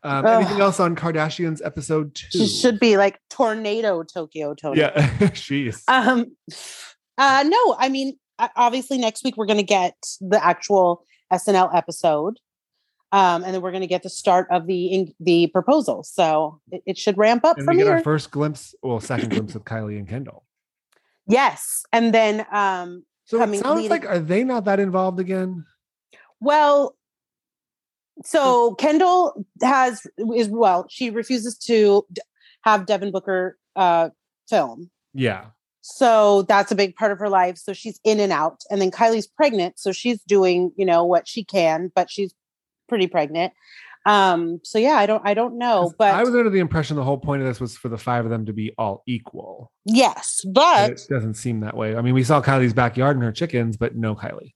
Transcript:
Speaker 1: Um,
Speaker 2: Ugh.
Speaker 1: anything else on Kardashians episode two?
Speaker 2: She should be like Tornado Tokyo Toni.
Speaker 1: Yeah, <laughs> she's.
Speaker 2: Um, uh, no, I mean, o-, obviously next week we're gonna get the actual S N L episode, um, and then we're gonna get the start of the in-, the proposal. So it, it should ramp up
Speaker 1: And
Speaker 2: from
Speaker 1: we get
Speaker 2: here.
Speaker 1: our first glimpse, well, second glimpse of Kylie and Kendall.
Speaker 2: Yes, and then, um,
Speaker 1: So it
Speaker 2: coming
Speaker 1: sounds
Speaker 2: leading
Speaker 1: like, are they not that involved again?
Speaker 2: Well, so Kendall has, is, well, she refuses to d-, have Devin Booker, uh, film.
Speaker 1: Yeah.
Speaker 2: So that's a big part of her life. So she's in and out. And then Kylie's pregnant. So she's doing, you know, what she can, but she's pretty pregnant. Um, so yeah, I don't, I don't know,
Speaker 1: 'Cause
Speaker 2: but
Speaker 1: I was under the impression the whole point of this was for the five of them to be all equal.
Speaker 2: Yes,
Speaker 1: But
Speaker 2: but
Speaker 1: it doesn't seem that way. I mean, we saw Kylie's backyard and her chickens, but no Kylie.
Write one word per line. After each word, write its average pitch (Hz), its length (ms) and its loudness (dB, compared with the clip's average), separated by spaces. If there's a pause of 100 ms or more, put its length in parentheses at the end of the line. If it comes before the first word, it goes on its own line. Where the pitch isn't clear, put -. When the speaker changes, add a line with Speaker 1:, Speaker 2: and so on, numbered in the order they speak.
Speaker 1:
Um, 151 220 -4
Speaker 2:
Ugh. - 0 -
Speaker 1:
anything 208 340 4
else 196 200 2
on 175 160 0
Kardashians 160 680 -4
episode 151 520 -4
two? - 160 -16
Speaker 2:
She 208 160 0
should 233 320 0
be 220 180 4
like 196 220 2 (100)
Tornado 214 760 -2
Tokyo 156 520 -10
Toni. 151 260 -2
Speaker 1:
Yeah, 147 480 0
<laughs> - 40 -4
she's. 139 540 -6
Speaker 2:
Um, 247 480 2 (840)
uh, 277 300 4
no, 403 320 4
I 262 80 2
mean, 269 300 -4 (220)
o-, 226 180 -2
obviously 247 400 0
next 226 260 -4
week 254 140 -4
we're 220 80 -4
gonna 208 180 2
get 180 320 0 (240)
the 190 240 0
actual 175 640 2 (260)
S 185 160 0
N 202 80 2
L 185 180 4
episode, 165 680 -2 (760)
um, 180 320 4
and 185 80 -6
then 185 80 -4
we're 180 100 -6
gonna 185 160 -6
get 180 160 -4
the 185 60 -12
start 180 420 0
of 170 160 -2
the 180 200 -2
in-, 185 340 -2
the 170 260 4
proposal. 185 560 0
So 156 560 -2 (120)
it, 180 140 -14
it 190 120 -6
should 202 200 -2
ramp 220 280 2
up 330 120 4
Speaker 1:
And 139 80 -8
Speaker 2:
from 339 120 2
Speaker 1:
we 392 60 4
get 415 40 4
Speaker 2:
here. 359 100 2
Speaker 1:
our 330 60 -2
first 151 280 -2
glimpse, 147 520 -6
well, 120 160 -4
second 113 320 -4
glimpse 107 240 -4
of 110 80 -12
Kylie 107 340 -8
and 101 120 -12
Kendall. 127 340 -12 (840)
Speaker 2:
Yes, 220 680 0
and 226 200 2
then, 214 380 2
um, 180 520 -4 (220)
Speaker 1:
So 226 120 -4
it 233 40 2
Speaker 2:
coming 208 200 -2
Speaker 1:
sounds 302 160 0
Speaker 2:
leading 220 140 -4
Speaker 1:
like, 339 180 -2
are 180 100 -2
they 175 240 -2
not 247 220 -4
that 196 140 0
involved 185 400 -2
again? 185 460 -6 (760)
Speaker 2:
Well, 285 540 2 (1300)
so 247 500 2
Kendall 330 680 2 (160)
has, 254 440 2 (300)
is, 233 140 0
well, 196 400 2
she 254 200 -6
refuses 226 500 -6
to 208 520 4
d-, 175 100 -12 (420)
have 214 220 2
Devin 202 260 -2
Booker, 185 460 -4 (180)
uh, 170 340 2 (400)
film. 156 400 -2 (240)
Speaker 1:
Yeah. 110 320 -4 (360)
Speaker 2:
So 214 600 4
that's 202 280 2
a 208 40 0
big 196 200 0
part 214 160 0
of 190 80 -6
her 208 100 -4
life. 180 280 2
So - 160 -12
she's 202 300 -14
in 214 160 2
and 196 120 0
out. 156 380 -2
And 202 120 -2
then 185 100 0
Kylie's 226 360 0
pregnant. 214 520 -2
So 196 120 -4
she's 233 320 -4
doing, 180 520 2
you 196 100 -2
know, 170 200 4
what 175 220 0
she 226 160 -10
can, 170 520 0
but 180 160 0
she's 196 220 -6 (540)
pretty 196 200 0
pregnant. 170 460 -2 (520)
Um, 175 580 2
so - 160 -6
yeah, 277 160 2
I 208 100 4
don't, 214 200 0
I 202 100 2
don't 240 240 -4
know, 233 240 2
Speaker 1:
'Cause 170 140 -4
Speaker 2:
but 202 180 4
Speaker 1:
I 202 80 2
was 247 100 0
under 240 160 2
the 196 100 0
impression 160 360 -2
the 143 80 -2
whole 135 160 -2
point 139 240 -4
of 131 40 -2
this 123 120 -6
was 123 180 -8
for - 100 -12
the 113 120 -8
five 120 260 -2
of 113 60 -4
them 113 160 -4
to 107 60 -8
be 107 240 -8
all 104 300 -6
equal. 110 640 -10 (140)
Speaker 2:
Yes, 226 580 0
Speaker 1:
But 190 100 -10
Speaker 2:
but 214 400 4
Speaker 1:
it - 140 -16
doesn't 113 280 -4
seem 113 240 -6
that 107 180 -8
way. 110 180 -4
I 117 60 -4
mean, 127 140 2
we 131 80 4
saw 139 180 2
Kylie's 131 320 2
backyard 127 420 2
and 127 80 -2
her 113 80 -2
chickens, 117 460 -4
but 117 180 -4
no 110 200 -4
Kylie. - 400 -14